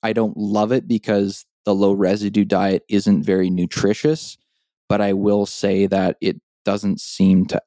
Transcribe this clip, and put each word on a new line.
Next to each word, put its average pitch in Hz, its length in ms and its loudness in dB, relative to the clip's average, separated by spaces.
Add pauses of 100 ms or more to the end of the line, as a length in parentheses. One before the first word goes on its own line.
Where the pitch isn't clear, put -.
I 110 100 -2
don't 110 220 -2
love 104 360 0
it 131 160 -2
because 101 580 -2 (200)
the 101 100 2
low 98 160 2
residue 101 540 0
diet 95 440 0
isn't 98 340 0
very 92 260 0
nutritious, 98 880 -2 (500)
but 101 140 0
I 101 120 0
will 101 320 2
say 98 420 0
that 95 340 -2
it - 200 -4 (240)
doesn't 101 340 -2
seem 95 480 2
to - 200 -4